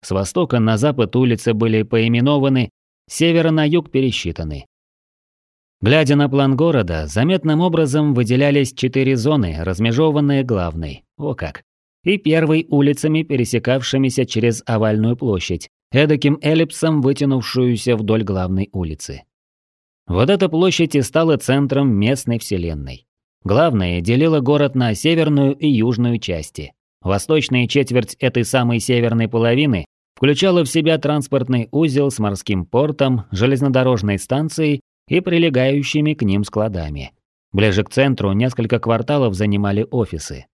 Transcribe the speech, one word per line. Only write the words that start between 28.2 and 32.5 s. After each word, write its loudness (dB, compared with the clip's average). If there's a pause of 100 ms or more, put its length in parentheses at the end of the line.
самой 0
северной 0
половины 0 (300)
включала 2
в -4
себя 0
транспортный -2
узел 0
с -12
морским -2